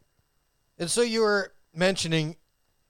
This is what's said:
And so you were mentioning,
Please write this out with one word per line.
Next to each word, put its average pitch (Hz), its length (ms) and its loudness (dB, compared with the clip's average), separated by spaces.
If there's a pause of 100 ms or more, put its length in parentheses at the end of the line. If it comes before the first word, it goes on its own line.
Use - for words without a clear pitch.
(760)
And 170 140 -6
so 233 100 2
you 226 200 0
were 202 320 0 (200)
mentioning, 165 640 0 (540)